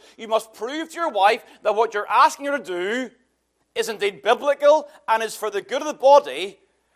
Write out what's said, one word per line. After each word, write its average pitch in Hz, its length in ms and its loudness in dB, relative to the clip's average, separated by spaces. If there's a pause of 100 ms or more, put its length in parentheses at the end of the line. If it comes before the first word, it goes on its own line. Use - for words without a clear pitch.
(160)
you 220 120 -14
must 220 260 -4
prove 302 360 -10
to - 60 -18
your 330 140 -4
wife 208 340 2 (200)
that 208 100 0
what 220 220 0
you're 208 120 -6
asking 277 380 2
her 285 140 -2
to - 40 -14
do 196 460 -6 (640)
is 226 160 -4
indeed 202 320 -6
biblical 285 680 2 (200)
and 226 160 0
is 214 120 -8
for 220 140 -6
the 196 140 -6
good 254 180 -6
of 202 60 -6
the 185 80 -4
body. 196 640 4 (360)